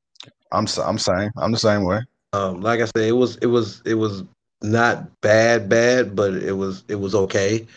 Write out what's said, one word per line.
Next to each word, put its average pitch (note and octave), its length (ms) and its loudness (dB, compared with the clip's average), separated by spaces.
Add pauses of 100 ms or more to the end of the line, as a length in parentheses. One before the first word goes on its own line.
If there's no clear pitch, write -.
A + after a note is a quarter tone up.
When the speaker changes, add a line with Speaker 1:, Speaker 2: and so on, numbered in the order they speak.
(520)
Speaker 1:
I'm G#2 140 0
s-, - 120 -6
I'm G#2 220 -2
saying, G2+ 380 -2
I'm F#2+ 140 -2
the A#2 60 0
same G#2 260 2
way. F#2+ 180 0 (320)
Speaker 2:
Um, F#2+ 280 -4
like A2+ 200 0
I A#2 40 0
said, A2 220 0
it A2+ 80 2
was, B2 220 0
it B2+ 100 0
was, A#2 380 0
it A2+ 100 0
was G#2 280 -2 (380)
not A2+ 600 0
bad, A2 480 4
bad, A#2 460 2
but G2 180 0
it F#2 200 -4
was, F#2+ 340 -4
it G#2 80 -6
was G2 200 -2
okay. G2+ 500 0 (120)